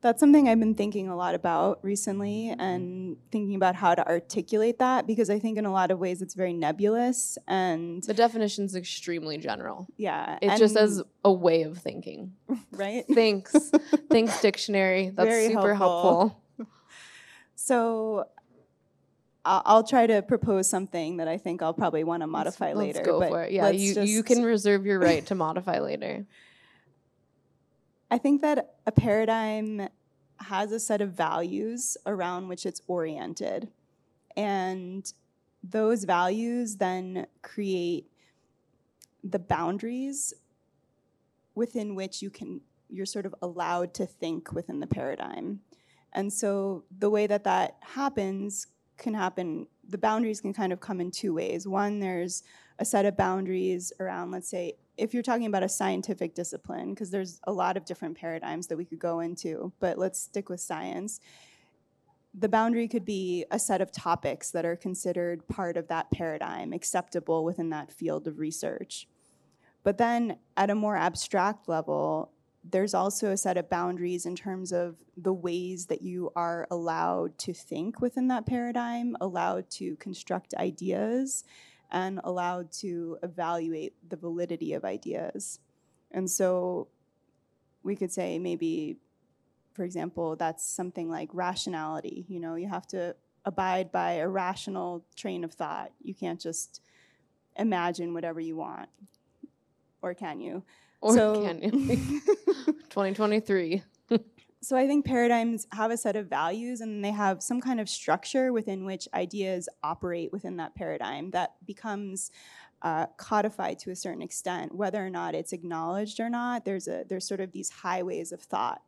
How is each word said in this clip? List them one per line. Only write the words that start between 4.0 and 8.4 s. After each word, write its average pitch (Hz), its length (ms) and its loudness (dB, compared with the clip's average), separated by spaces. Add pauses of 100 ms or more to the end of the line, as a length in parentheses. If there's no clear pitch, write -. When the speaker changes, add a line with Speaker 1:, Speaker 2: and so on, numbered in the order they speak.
Speaker 1:
articulate 214 720 2
that, 254 260 4
because 214 240 2
I 208 80 4
think 220 220 0
in 214 80 0
a 190 40 0
lot 190 200 4
of 185 80 2
ways 180 240 -2
it's 180 100 -10
very 180 200 0
nebulous, 202 840 2 (100)
and 175 580 0
Speaker 2:
The 214 100 -2
definition's 214 600 2